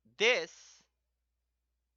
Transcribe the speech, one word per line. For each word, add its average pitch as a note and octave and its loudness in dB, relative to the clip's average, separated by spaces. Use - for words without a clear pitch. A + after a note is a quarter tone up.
this - -4